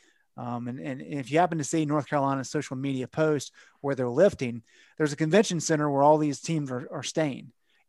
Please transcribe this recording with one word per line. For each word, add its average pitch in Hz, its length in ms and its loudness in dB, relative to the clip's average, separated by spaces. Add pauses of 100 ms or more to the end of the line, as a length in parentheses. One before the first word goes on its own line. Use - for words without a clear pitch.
(380)
Um, 120 280 -8
and, 123 120 -8
and 143 240 -8
if 143 280 -8
you 151 100 4
happen 170 180 2
to 143 60 -2
see 160 200 -2
North 147 240 0
Carolina's 135 400 0
social 139 280 -6
media 131 300 -4
post 156 460 0 (300)
where 139 120 -2
they're 127 140 -2
lifting, 120 540 2 (340)
there's 151 160 0
a 120 40 -10
convention 165 440 4
center 151 300 0
where 139 120 2
all 151 140 8
these 151 240 0
teams 151 300 -4
are, 123 200 -8
are 147 120 -8
staying. 143 500 -4 (360)